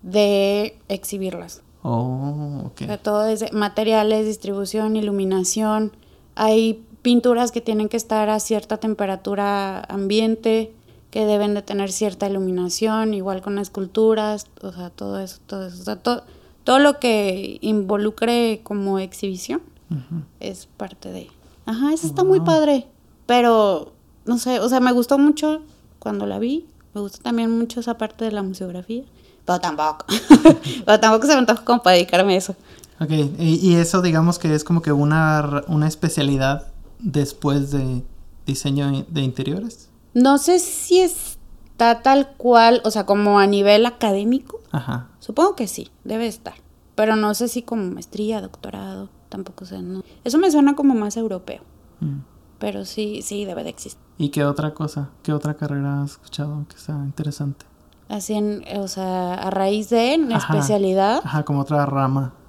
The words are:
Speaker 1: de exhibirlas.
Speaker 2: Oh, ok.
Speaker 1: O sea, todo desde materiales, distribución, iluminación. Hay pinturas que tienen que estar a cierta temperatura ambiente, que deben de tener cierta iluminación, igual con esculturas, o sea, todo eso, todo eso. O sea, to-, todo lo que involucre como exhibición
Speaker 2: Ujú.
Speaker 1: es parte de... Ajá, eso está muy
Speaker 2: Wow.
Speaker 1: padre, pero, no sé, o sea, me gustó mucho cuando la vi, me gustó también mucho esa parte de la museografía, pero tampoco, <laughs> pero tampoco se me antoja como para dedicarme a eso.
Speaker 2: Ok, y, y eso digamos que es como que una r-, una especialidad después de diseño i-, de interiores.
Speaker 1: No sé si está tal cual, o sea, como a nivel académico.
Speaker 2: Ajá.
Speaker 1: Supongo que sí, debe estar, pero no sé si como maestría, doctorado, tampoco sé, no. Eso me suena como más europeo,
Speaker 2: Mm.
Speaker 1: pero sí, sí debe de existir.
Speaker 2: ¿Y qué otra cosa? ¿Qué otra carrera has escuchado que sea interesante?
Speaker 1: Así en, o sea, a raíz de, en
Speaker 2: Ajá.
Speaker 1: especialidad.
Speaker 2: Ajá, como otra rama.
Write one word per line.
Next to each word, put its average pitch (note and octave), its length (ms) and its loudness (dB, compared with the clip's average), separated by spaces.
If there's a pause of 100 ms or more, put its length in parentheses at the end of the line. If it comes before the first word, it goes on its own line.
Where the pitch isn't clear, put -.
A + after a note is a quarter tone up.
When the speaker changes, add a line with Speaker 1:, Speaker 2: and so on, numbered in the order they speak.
Speaker 1:
de G3+ 760 0 (100)
exhibirlas. F#3+ 720 -8 (200)
Speaker 2:
Oh, C#3 840 -4
ok. - 160 -12
Speaker 1:
O - 20 -8
sea, G#3 180 -6
todo G#3 220 0
desde A3 260 -2
materiales, G#3+ 760 0
distribución, G#3+ 680 -4
iluminación. G#3 960 0 (460)
Hay A3 480 2 (180)
pinturas A#3+ 480 2
que A#3+ 100 -6
tienen G#3+ 280 -2
que A#3 80 -4
estar G#3+ 340 0
a G#3+ 80 0
cierta G#3+ 380 -4
temperatura G3+ 1120 -4
ambiente, A3 840 0 (380)
que G#3+ 160 -2
deben G#3 280 2
de G3+ 80 -6
tener G3 280 -4
cierta G3+ 380 -4
iluminación, G3 840 -2
igual F#3+ 280 -6
con G3+ 160 -6
esculturas, G#3+ 880 0 (160)
o F#3+ 80 -12
sea, F3 200 -16
todo G3+ 280 -10
eso, F#3 200 -12 (100)
todo F#3+ 180 -10
eso. F3+ 140 -16
O F3+ 40 -18
sea, G#3 120 -6
to-, A#3+ 260 -2 (400)
todo B3+ 160 4
lo C#4+ 220 4
que G3+ 600 -2
involucre A3 1000 0
como G3 380 -2
exhibición F#3+ 600 -8 (280)
Speaker 2:
Ujú. D#3 320 -8 (160)
Speaker 1:
es - 280 -12 (100)
parte F#3+ 340 -14
de... F#3 180 -14 (380)
Ajá, B3+ 260 0
eso D#4+ 140 -2
está D#4 160 0
muy F#4+ 160 6
Speaker 2:
Wow. - 80 0
Speaker 1:
padre, D4+ 400 2 (400)
pero, A3 680 4 (340)
no A#3+ 120 0
sé, B3 220 -2
o A3+ 80 0
sea, B3+ 120 4
me B3 120 4
gustó B3 260 2
mucho D4+ 440 2 (360)
cuando G#3 280 -6
la G3 120 -6
vi, C4+ 280 -4 (280)
me G#3 60 -8
gustó G3+ 220 -12
también A#3 340 -2
mucho A#3 240 -4
esa A#3 160 -6
parte A3 280 -8
de A3 80 -4
la G#3 100 -6
museografía, F#3+ 640 -10 (400)
pero F3 160 0
tampoco, D#3 480 -2
<laughs> - 760 6
pero G#3+ 160 6
tampoco A3 260 4
se D4+ 80 4
me C4+ 40 4
antoja A#3+ 260 0
como A#3+ 180 2
para F#3 120 6
dedicarme F3+ 400 4
a F#3 40 2
eso. F#3+ 160 -6 (460)
Speaker 2:
Ok, D3+ 100 -2 (280)
y, E3 240 2
y F#3 140 6
eso E3+ 260 2
digamos E3 360 2
que D#3 160 0
es D3+ 100 0
como E3 180 2
que D#3 100 0
una D3+ 480 2
r-, C#3+ 280 -2
una D3+ 200 2
especialidad C#3+ 800 -2 (320)
después C#3+ 720 -2
de C3 320 -2 (440)
diseño C#3 460 -2
i-, C3+ 160 -4
de D#3 140 -4
interiores. C#3 680 -6 (240)
Speaker 1:
No C4+ 260 6
sé F4 200 4
si - 420 2
está - 1040 0
tal C4+ 340 4
cual, A#3 480 6
o A3 60 0
sea, G#3+ 160 -4
como G3+ 320 4
a G3 80 8
nivel G3+ 400 4
académico. A#3 760 -2 (120)
Speaker 2:
Ajá. B2+ 360 -6 (120)
Speaker 1:
Supongo F4 360 2
que G#3+ 120 -6
sí, - 200 -12 (160)
debe A3+ 220 -4
estar, - 280 -10 (420)
pero A3 200 2
no G#3+ 180 0
sé A#3+ 140 -2
si A#3 140 -6
como A3+ 220 -6
maestría, G#3 560 -6
doctorado, G3 680 -14 (200)
tampoco F#3+ 380 -14
sé, F#3+ 160 -14
no. F#3 200 -10 (220)
Eso B3 140 0
me F#4 120 4
suena C#4+ 240 4
como C#4 200 4
más G#3 220 -2
europeo, G#3+ 460 -8 (380)
Speaker 2:
Mm. C#3+ 200 -6 (380)
Speaker 1:
pero G3+ 260 -6
sí, G#3+ 380 -8
sí G#3 220 -8
debe F3 180 -8
de E3 80 -8
existir. - 320 -18 (160)
Speaker 2:
¿Y D3 120 -2
qué D3 140 -2
otra D3 300 -4
cosa? D3 360 -8 (120)
¿Qué D#3 100 -4
otra D3+ 220 -4
carrera C#3+ 480 -4
has C#3+ 100 -6
escuchado D3 560 -10
que - 100 -20
sea D3+ 180 -10
interesante? C#3+ 680 -8 (440)
Speaker 1:
Así G#3+ 260 -6
en, G#3 300 -4 (140)
o G3 100 -8
sea, F#3 460 -4
a F#3 160 -6
raíz G3 400 0
de, A#3+ 240 2
en D4 180 2
Speaker 2:
Ajá. - 220 0
Speaker 1:
especialidad. G3 720 2
Speaker 2:
Ajá, D3+ 200 -2
como C#3+ 160 0
otra C#3+ 260 0
rama. C3+ 480 0 (140)